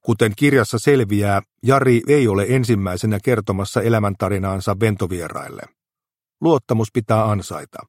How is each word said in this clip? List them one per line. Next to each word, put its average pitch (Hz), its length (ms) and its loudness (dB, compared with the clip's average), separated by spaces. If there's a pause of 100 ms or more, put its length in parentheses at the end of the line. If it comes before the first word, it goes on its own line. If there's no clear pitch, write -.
Kuten 113 360 0
kirjassa 135 420 2
selviää, 101 600 2 (220)
Jari 127 440 4
ei 139 200 4
ole 98 220 0
ensimmäisenä 107 760 -2
kertomassa 104 580 -2
elämäntarinaansa 98 960 -2
ventovieraille. 90 840 -4 (800)
Luottamus 127 520 0
pitää 110 320 0
ansaita. 90 520 -6 (120)